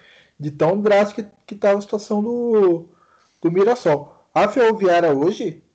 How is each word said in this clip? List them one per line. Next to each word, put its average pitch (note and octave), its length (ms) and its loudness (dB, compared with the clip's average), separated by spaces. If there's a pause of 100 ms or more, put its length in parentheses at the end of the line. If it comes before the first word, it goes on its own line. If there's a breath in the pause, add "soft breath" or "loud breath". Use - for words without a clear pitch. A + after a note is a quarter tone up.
(380 soft breath)
de C#3+ 120 -8
tão E3 300 0
drástica G#3 420 0
que, - 60 -20 (180)
que G#3 80 -16
tava G3+ 220 0
a G3+ 40 -6
situação G#3 400 -6
do, G#3+ 680 0 (520 soft breath)
do E3 100 0
Mirassol. F#3 640 0 (180 loud breath)
A F3+ 140 2
Ferroviária G3 680 2
hoje E3 500 -4 (120)